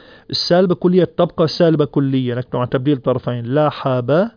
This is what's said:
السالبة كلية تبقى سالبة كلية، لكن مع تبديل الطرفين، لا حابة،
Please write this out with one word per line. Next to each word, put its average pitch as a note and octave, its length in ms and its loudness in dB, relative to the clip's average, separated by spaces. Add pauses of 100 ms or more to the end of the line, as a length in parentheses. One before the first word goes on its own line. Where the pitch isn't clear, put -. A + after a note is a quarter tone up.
(300)
السالبة F3+ 460 0
كلية F3+ 280 2
تبقى E3 440 0
سالبة D#3+ 380 2
كلية، C3+ 480 -2
لكن B2+ 240 -6
مع B2 80 0
تبديل C3 320 0
الطرفين، B2 480 -4
لا C#3+ 240 2
حابة، C3+ 680 0